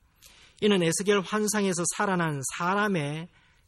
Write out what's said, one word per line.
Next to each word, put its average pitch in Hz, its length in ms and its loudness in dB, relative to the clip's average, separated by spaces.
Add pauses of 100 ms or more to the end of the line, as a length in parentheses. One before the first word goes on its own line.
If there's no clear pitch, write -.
(640)
이는 202 200 4
에스겔 190 380 2
환상에서 202 640 0 (100)
살아난 170 480 0 (120)
사람의 175 720 -2 (400)